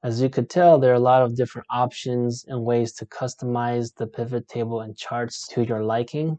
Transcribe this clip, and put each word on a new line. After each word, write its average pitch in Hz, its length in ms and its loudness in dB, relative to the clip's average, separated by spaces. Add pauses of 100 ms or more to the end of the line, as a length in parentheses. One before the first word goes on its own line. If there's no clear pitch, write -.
as 117 180 -2
you 131 80 2
could 123 180 -2
tell, 170 300 6
there 127 140 6
are - 20 6
a 120 60 4
lot 127 220 6
of 120 140 0
different 120 340 -4
options 123 760 -2
and 123 180 -6
ways 120 300 0
to - 100 -12
customize 120 920 -4
the 117 100 -6
pivot 120 400 -6
table 117 340 -6
and 110 160 -12
charts - 520 -8
to 120 160 0
your 110 180 -2
liking. 123 560 -4